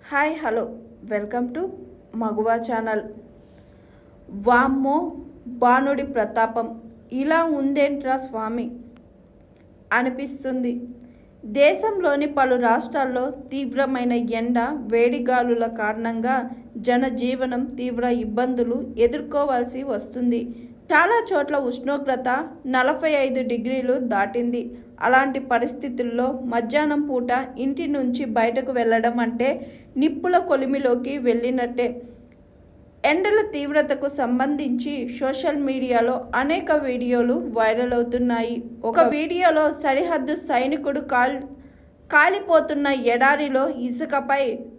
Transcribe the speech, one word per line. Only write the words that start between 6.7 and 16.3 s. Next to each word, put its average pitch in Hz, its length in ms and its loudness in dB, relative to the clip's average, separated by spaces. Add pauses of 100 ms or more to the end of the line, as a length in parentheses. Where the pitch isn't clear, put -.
ఇలా 311 180 2 (200)
ఉందేంట్రా 277 640 0
స్వామి 226 400 -4 (1300)
అనిపిస్తుంది. 254 760 -2 (880)
దేశంలోని 294 640 4 (100)
పలు 254 300 4
రాష్ట్రాల్లో 254 580 2 (280)
తీవ్రమైన 262 600 0 (280)
ఎండ, 240 180 2 (340)
వేడిగాలుల 240 760 2 (140)
కారణంగా 226 560 -2 (520)